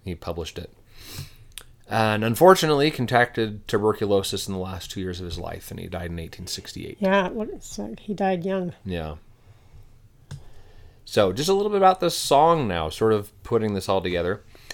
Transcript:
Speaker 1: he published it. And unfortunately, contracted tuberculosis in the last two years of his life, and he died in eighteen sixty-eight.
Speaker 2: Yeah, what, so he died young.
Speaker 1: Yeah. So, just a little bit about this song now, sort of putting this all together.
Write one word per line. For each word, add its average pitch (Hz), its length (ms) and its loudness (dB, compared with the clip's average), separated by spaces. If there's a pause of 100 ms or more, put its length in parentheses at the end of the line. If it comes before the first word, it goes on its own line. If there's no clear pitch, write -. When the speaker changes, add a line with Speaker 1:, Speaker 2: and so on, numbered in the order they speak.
Speaker 1:
he 90 100 -6
published 82 440 -8
it. 85 120 -12 (1160)
And 107 340 0
unfortunately, 151 720 6
contracted 117 760 0
tuberculosis 101 800 0
in 98 80 -6
the 95 60 -4
last 92 300 -8
two - 100 -8
years 90 200 -6
of 90 60 -10
his 85 120 -8
life, 85 320 -10
and 87 100 -12
he 87 80 -10
died 87 220 -8
in 85 80 -8
eighteen 82 280 -12
sixty-eight. - 540 -12
Speaker 2:
Yeah, 190 280 2
what, 247 360 -8
so 208 340 -10
he 208 160 -8
died 185 300 -2
young. 190 300 -4 (100)
Speaker 1:
Yeah. 80 320 -6 (1900)
So, 98 280 4
just 143 160 -2
a 196 60 4
little 208 160 0
bit 208 80 2
about 185 200 6
this 170 180 0
song 151 520 4
now, 82 220 -2
sort 110 220 2
of 104 200 0 (100)
putting 107 320 0
this 95 140 -2
all 95 140 2
together. 87 420 -2 (300)